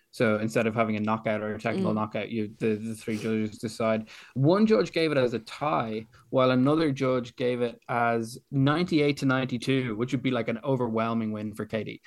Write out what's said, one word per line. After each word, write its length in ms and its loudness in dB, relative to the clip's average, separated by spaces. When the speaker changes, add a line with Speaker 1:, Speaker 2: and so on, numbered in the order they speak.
Speaker 1:
So 260 2
instead 280 0
of 80 -2
having 220 0
a 40 -2
knockout 400 -2
or 140 -6
a 60 -10
technical 320 0
Speaker 2:
Mm. 40 0
Speaker 1:
knockout, 340 -4
you, 280 -4
the, 160 0
the 220 -6
three 200 -8
judges 420 -2
decide. 500 -2
One 320 4
judge 240 4
gave 220 0
it 60 2
as 160 2
a 60 0
tie, 640 -4
while 200 4
another 400 4
judge 460 -2
gave 260 0
it 160 -2
as 480 0
ninety-eight 680 2
to 80 0
ninety-two, 680 0
which 160 -2
would 120 -2
be, 100 0
like, 160 -2
an 160 -2
overwhelming 640 0
win 240 -6
for 100 -6
Katie. 420 -6